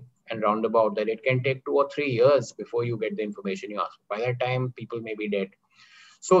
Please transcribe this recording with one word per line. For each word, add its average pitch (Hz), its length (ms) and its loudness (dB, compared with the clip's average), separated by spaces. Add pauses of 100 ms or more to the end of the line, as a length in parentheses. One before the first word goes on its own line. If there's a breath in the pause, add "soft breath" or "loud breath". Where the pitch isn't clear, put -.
(300)
and 113 120 -4
roundabout 107 540 4
that 107 140 0
it 110 140 -4
can 131 200 2
take 131 220 -2
two 143 80 -2
or 139 160 2
three 147 200 -4
years 123 440 4
before 120 320 -6
you 117 120 -4
get 104 200 -4
the 107 60 -4
information 98 480 -6
you 101 100 -6
ask. - 180 -6 (100)
By 104 100 -4
that 123 200 -2
time, 127 380 -2
people 113 240 -10
may 110 140 -8
be 107 120 -6
dead. 98 220 -4 (720 soft breath)
So 185 180 6